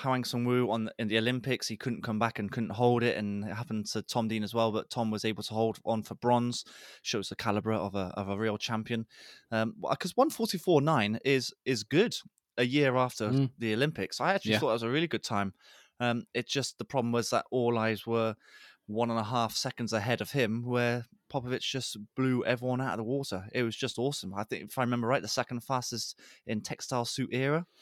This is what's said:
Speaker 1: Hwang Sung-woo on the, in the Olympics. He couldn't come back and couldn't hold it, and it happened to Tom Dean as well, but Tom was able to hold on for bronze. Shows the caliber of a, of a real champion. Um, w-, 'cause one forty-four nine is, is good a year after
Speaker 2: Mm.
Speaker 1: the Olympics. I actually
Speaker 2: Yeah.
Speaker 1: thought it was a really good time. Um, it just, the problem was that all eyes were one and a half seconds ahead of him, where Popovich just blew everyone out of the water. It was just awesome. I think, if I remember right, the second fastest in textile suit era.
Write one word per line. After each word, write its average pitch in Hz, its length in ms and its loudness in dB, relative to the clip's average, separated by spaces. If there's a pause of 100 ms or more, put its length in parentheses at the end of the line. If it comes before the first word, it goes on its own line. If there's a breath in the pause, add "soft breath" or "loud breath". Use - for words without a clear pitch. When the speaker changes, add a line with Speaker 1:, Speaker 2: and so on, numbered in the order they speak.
Speaker 1:
Hwang 127 220 2
Sung-woo 123 480 2
on 113 140 0
the, - 120 -6
in 110 100 0
the 110 120 4
Olympics. 120 480 0
He 107 100 -6
couldn't - 240 -4
come 107 160 -2
back 113 220 0
and 104 120 -2
couldn't 113 200 -2
hold 120 320 4
it, 120 140 2
and 101 260 -2
it 101 100 -8
happened 110 340 -4
to 107 140 -4
Tom 113 260 0
Dean 107 160 -2
as 104 120 -4
well, 113 160 4
but 107 180 -2
Tom 113 220 -2
was 104 120 -2
able 107 200 -2
to - 100 -8
hold 113 320 2
on 113 160 0
for - 140 -8
bronze. 120 500 2 (380 loud breath)
Shows - 260 -4
the - 60 -10
caliber 107 380 0
of 95 200 0
a, 95 240 -2
of 98 120 -2
a 98 80 -2
real 107 200 0
champion. 113 480 -4 (460 loud breath)
Um, 110 280 0
w-, - 180 0
'cause - 200 -6
one 285 140 6
forty-four 175 500 4
nine 117 420 4
is, 131 300 2 (120)
is 117 180 0
good 190 320 2 (420)
a 123 80 4
year 131 300 4
after 120 340 2
Speaker 2:
Mm. 135 300 4
Speaker 1:
the 110 160 0
Olympics. 139 440 0
I 160 140 2
actually 110 200 0
Speaker 2:
Yeah. 107 60 6
Speaker 1:
thought 143 120 2
it - 20 4
was 117 100 0
a 113 60 0
really 160 180 2
good 113 160 -2
time. 101 300 -2 (460 soft breath)
Um, 120 340 0
it 120 140 -2
just, - 320 -4
the 117 60 -8
problem 120 260 0
was 120 180 2
that - 220 2
all 120 260 2
eyes 110 300 0
were 113 280 2 (520 soft breath)
one 117 240 0
and 113 80 0
a 110 40 0
half 113 300 0
seconds 120 400 -4
ahead 113 280 2
of 104 100 -8
him, 117 320 0
where 120 420 0 (240)
Popovich 127 300 -4
just - 380 -6 (180)
blew 127 300 2
everyone 123 340 0
out 131 140 -2
of 98 60 -4
the 113 40 -4
water. 110 480 -4
It 120 120 0
was 113 120 -2
just - 240 -4
awesome. 123 340 -2
I 101 120 -4
think, 101 240 -8
if - 80 -16
I 135 60 2
remember 120 260 0
right, 135 120 2
the 104 60 -6
second 123 320 -4
fastest 123 580 -6 (280 soft breath)
in 107 160 -4
textile - 420 -4
suit 120 300 -4
era. 143 320 0 (160 soft breath)